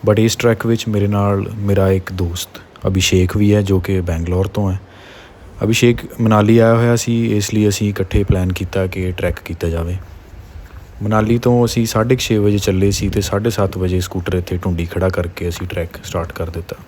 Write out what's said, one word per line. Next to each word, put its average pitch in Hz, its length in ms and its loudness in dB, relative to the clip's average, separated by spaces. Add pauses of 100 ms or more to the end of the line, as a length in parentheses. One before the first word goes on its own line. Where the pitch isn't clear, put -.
but 107 140 4
ਇਸ 110 160 2
ਟਰੈਕ 113 300 0
ਵਿੱਚ 113 220 0
ਮੇਰੇ 101 180 0
ਨਾਲ 101 500 0
ਮੇਰਾ 98 340 2
ਇੱਕ 92 220 0
ਦੋਸਤ 90 360 -4 (380)
ਅਭਿਸ਼ੇਕ 92 500 2
ਵੀ 104 180 4
ਹੈ, 104 80 4
ਜੋ 95 180 2
ਕਿ 95 200 -2
ਬੈਂਗਲੌਰ 87 460 -2
ਤੋਂ 95 260 -2
ਹੈ। 95 80 -4 (840)
ਅਭਿਸ਼ੇਕ 117 560 0
ਮਨਾਲੀ 113 380 4
ਆਇਆ 113 160 6
ਹੋਇਆ 120 220 4
ਸੀ, 117 400 0
ਇਸ 104 180 -2
ਲਈ 107 140 4
ਅਸੀਂ 104 200 0
ਇਕੱਠੇ 101 360 0
ਪਲਾਨ 92 280 0
ਕੀਤਾ 92 340 -2
ਕਿ 90 260 -4
ਟਰੈਕ 90 320 -4
ਕੀਤਾ 85 240 -6
ਜਾਵੇ। 85 280 -4 (1040)
ਮਨਾਲੀ 107 360 2
ਤੋਂ 120 280 4
ਅਸੀਂ 113 200 0
ਸਾਢੇ 113 300 2
ਕੁ - 40 -4
ਛੇ 110 180 0
ਵਜੇ 104 200 4
ਚੱਲੇ 98 320 2
ਸੀ 98 180 -2
ਤੇ 101 120 0
ਸਾਢੇ 101 300 -2
ਸੱਤ 98 280 -2
ਵਜੇ 92 220 0
ਸਕੂਟਰ 90 340 -6
ਇੱਥੇ 90 220 -2
ਟੁੰਡੀ 85 300 -2
ਖੜ੍ਹਾ 90 220 -2
ਕਰਕੇ 87 400 -4
ਅਸੀਂ 87 180 -6
ਟਰੈਕ 87 380 -8
ਸਟਾਰਟ 82 280 -6
ਕਰ 82 180 -8
ਦਿੱਤਾ। 82 260 -10 (120)